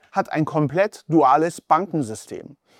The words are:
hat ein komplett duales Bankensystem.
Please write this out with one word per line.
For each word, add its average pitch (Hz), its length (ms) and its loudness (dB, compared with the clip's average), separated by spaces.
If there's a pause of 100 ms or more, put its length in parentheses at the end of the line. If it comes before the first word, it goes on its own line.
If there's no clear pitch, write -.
(120)
hat 190 200 -4
ein 156 120 -2
komplett 156 640 -4
duales 156 540 2
Bankensystem. 147 960 -4 (220)